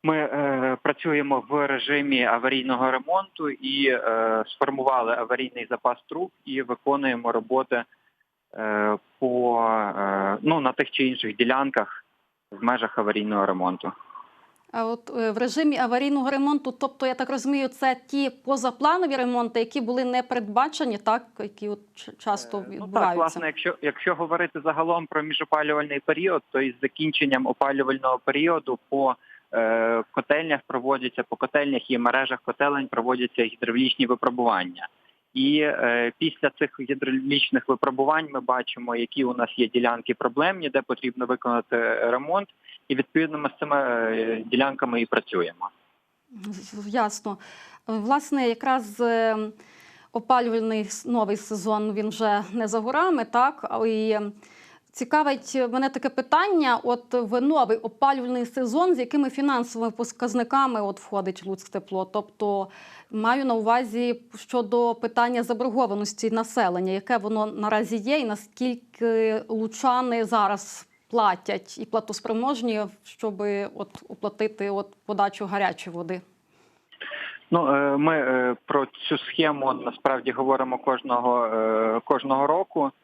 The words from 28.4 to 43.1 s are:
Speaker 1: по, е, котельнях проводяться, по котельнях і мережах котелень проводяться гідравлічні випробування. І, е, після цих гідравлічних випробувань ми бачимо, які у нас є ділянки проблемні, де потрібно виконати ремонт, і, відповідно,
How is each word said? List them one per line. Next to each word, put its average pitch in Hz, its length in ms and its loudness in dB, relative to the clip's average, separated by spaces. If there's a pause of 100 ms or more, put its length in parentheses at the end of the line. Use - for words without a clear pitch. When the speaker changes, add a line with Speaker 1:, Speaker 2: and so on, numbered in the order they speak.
Speaker 1:
по, 135 260 0 (400)
е, 113 560 2
котельнях 147 560 -2
проводяться, 127 640 -2
по 151 80 -8
котельнях 139 540 -2
і 123 80 0
мережах 127 460 0
котелень 139 440 0
проводяться 123 540 -2
гідравлічні 120 640 0
випробування. 117 840 0 (460)
І, 139 260 4
е, 120 580 2
після 151 320 0
цих - 300 -4
гідравлічних 135 880 0
випробувань 139 600 2
ми 139 100 -4
бачимо, 123 560 -2
які 117 280 -2
у 123 100 0
нас 120 220 0
є 117 120 2
ділянки 120 460 0
проблемні, 151 540 0
де 135 140 0
потрібно 127 440 -4
виконати 120 500 -2 (340)
ремонт, 156 380 0 (400)
і, 135 60 0
відповідно, 151 440 0